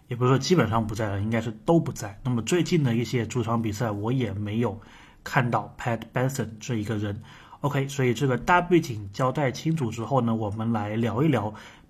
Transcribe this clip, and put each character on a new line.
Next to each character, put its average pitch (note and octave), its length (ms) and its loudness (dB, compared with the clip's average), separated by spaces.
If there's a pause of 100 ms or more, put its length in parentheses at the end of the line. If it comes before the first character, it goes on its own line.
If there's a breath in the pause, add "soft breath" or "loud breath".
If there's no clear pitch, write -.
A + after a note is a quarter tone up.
也 B2 80 -6
不 A#2+ 80 -2
是 B2+ 60 4
说 C3 80 6
基 C#3 160 2
本 B2 160 6
上 A2 160 2
不 G#2+ 80 -4
在 G#2+ 160 -2
了， G2 120 -4
应 G#2 100 -2
该 A2+ 100 2
是 A#2 100 -4 (140)
都 E3+ 140 6
不 C3 120 0
在。 G#2 320 -10
那 B2+ 60 -2
么 A#2+ 140 0
最 F3 180 2
近 E3 220 2
的 A#2 120 2
一 A#2 80 2
些 A#2 220 -2
主 A#2+ 160 -2
场 A#2 180 0
比 A2+ 120 -2
赛， A2 180 -2
我 G#2 240 -2
也 A#2+ 180 0
没 G#2 280 -4
有 G#2+ 200 0 (440 loud breath)
看 A#2+ 260 0
到 G#2+ 300 -2
Pat A#2 220 -4 (120)
Benson B2+ 360 -2 (100)
这 B2 160 -6
一 G#2+ 80 -2
个 G#2+ 160 -4
人。 G#2 200 -4 (420 loud breath)
OK， C#3 260 0
所 C#3 180 -2
以 B2 80 4
这 B2 140 0
个 B2 100 2
大 F3+ 240 4
背 F3 180 4
景 G#2+ 320 -4
交 C3 200 0
代 C3+ 200 0
清 D#3+ 240 -2
楚 C3 140 0
之 A2+ 160 -6
后 C3 160 2
呢， A2+ 140 2
我 A2 160 -2
们 A2 200 -2
来 G#2 240 -2
聊 A#2 280 0
一 E3 40 4
聊 G#2+ 240 2 (380 loud breath)